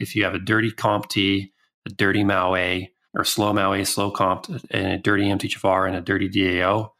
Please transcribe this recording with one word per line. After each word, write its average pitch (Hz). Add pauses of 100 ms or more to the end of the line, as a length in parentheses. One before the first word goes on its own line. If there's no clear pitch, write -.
if -
you 104
have 92
a 92
dirty 107
comp 104
T, 98 (340)
a -
dirty 98
mao 92
A, 92 (220)
or -
slow 104
mao 98
A, 98
slow 101
compt, 92
and 107
a 92
dirty 101
M 95
T 90
H -
F -
R 95
and 92
a 92
dirty 95
D 95
A 90
O 107